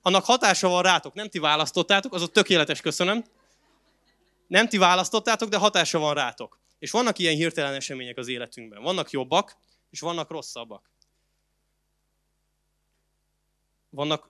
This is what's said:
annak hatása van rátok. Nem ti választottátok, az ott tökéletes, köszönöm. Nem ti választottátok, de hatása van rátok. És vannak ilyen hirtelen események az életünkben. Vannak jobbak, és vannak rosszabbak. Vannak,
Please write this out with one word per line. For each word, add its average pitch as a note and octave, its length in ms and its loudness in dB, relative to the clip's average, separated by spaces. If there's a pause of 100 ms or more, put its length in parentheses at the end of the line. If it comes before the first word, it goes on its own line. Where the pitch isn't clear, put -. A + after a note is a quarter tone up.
annak F#3 240 2
hatása G#3+ 440 4
van F3+ 120 0
rátok. F3 320 2
Nem G#3 160 -10
ti F3+ 100 -8
választottátok, D#3 720 0
az F3 80 -4
ott E3+ 120 -6
tökéletes, D#3+ 480 2
köszönöm. F#3+ 420 -2 (1200)
Nem G#3+ 200 4
ti A3+ 100 0
választottátok, G3 720 2
de G3+ 80 -2
hatása F3+ 420 2
van D3+ 140 0
rátok. B2 460 -8 (200)
És - 120 -12
vannak A#3 280 0
ilyen E3 160 2
hirtelen D#3 380 -2
események C3 440 -10
az A#2+ 100 -10
életünkben. A#2 540 -12
Vannak E3+ 300 -4
jobbak, C#3+ 460 -2 (320)
és - 100 -16
vannak E3 300 -8
rosszabbak. A#2 640 -16 (3000)
Vannak, D3 400 -4